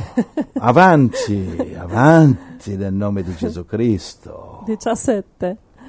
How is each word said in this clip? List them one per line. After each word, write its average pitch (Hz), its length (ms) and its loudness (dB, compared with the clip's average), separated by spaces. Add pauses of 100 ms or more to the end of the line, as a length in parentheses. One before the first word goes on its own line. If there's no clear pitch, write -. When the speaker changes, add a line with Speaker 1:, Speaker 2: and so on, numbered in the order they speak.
(240)
Speaker 1:
<laughs> - 360 -8
Speaker 2:
avanti, 120 1160 2
avanti 123 1000 2
nel 95 180 -6
nome 101 280 -4
di 87 120 -8
Gesù 82 320 -8
Cristo. - 1000 -6
Speaker 1:
Diciassette. 214 920 -4 (320)